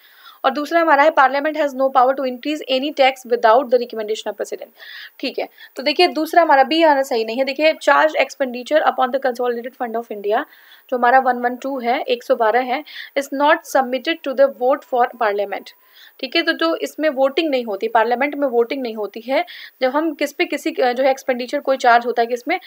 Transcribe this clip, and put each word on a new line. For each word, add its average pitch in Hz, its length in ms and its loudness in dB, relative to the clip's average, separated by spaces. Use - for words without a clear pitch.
और 269 60 4
दूसरा 294 300 0
हमारा 302 220 4
है, 311 80 6
"Parliament 285 460 2
has 294 180 -2
no 269 220 0
power 254 180 4
to 277 80 -4
increase 269 380 -6
any 277 220 -2
tax 262 180 4
without 233 380 4
the 247 140 2
recommendation 220 480 -6
of 208 60 -6
president," - 360 -10
ठीक 254 180 -6
है। - 100 -6
तो 277 60 -10
देखिए, 302 260 2
दूसरा 311 340 -2
हमारा 285 220 4
बी 311 180 0
हमारा 285 200 4
सही 247 220 -4
नहीं 226 120 -8
है। 269 80 -2
देखिए, 302 300 0
"Charge 302 400 2
expenditure 262 680 -2
upon - 280 0
the 262 160 -2
consolidated 247 460 -4
fund 233 200 -6
of 233 40 -14
India," 208 380 -4
जो 254 60 -2
हमारा 247 220 6
वन 254 180 2
वन 247 200 -2
टू 269 220 -6
है, 247 240 -2
एक 240 200 -2
सौ 254 140 0
बारह 233 240 2
है, 262 240 -4
"is 277 80 -4
not 311 140 4
submitted 254 400 0
to 262 60 -4
the 269 140 4
vote 277 180 2
for 240 100 4
parliament," 202 640 -4
ठीक 269 160 -4
है। 330 60 2
तो 320 100 0
जो 320 240 0
इसमें 294 320 -4
वोटिंग 269 420 0
नहीं 254 140 -2
होती, 220 240 -6
पार्लियामेंट 240 460 0
में 285 140 -2
वोटिंग 240 340 0
नहीं 226 120 -6
होती 214 260 -8
है, 269 240 -2
जब 254 100 0
हम 302 240 -2
किस 285 180 -4
पे 359 120 -2
किसी, 320 260 -4
अ, 247 220 0
जो 254 120 -2
है 277 60 4
एक्सपेंडिचर 254 500 -4
कोई 269 160 0
चार्ज 240 300 4
होता 233 160 -2
है 233 40 0
किसमें, 247 400 -4